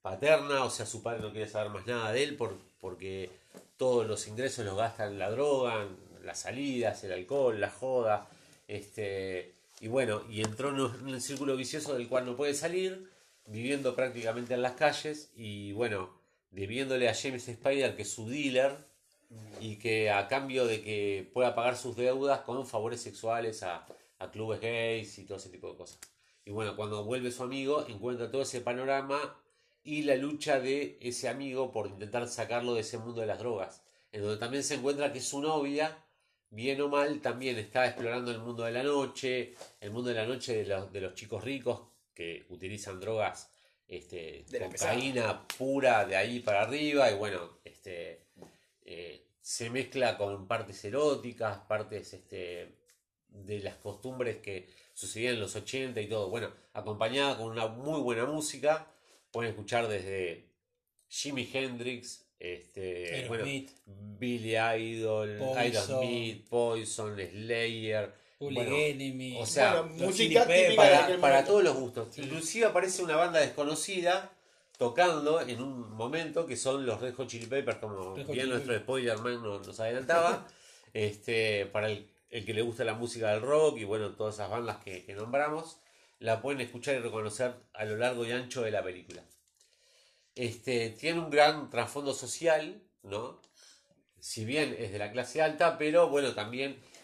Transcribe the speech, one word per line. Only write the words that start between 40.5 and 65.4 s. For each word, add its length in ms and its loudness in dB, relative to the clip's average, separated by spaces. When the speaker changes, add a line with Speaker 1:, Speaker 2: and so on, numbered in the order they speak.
Speaker 1:
de 120 0
los, 260 -4
de 80 -6
los 140 -6
chicos 280 -8
ricos 380 -2
que 360 -10
utilizan 500 -10
drogas, 500 -2
este, 600 -12
Speaker 2:
De 120 -6
la 80 -6
Speaker 1:
cocaína 540 -2
Speaker 2:
pesada. 260 -2
Speaker 1:
pura 460 4
de 120 -2
ahí 240 0
para 220 4
arriba, 480 4
y 40 2
bueno, 500 -4
este, 640 -14
eh, 420 -14
se 300 -6
mezcla 480 0
con 300 -4
partes 360 -4
eróticas, 760 -2
partes, 440 -4
este, 600 -10
de 320 -8
las 160 -8
costumbres 600 -6
que 300 -10
sucedían 400 -4
en 60 -4
los 140 -6
ochenta 460 -4
y 80 -4
todo. 220 -2
Bueno, 200 -4
acompañada 640 0
con 160 -6
una 160 0
muy 320 -2
buena 260 2
música, 640 0
pueden 200 -2
escuchar 380 0
desde 600 -4
Jimi 440 -4
Hendrix, 720 -6
este, 880 -8
bueno, 160 -4
Speaker 3:
Aerosmith. 260 -6
Speaker 1:
Billy 680 -4
Idol, 840 0
Speaker 3:
Poison. 200 0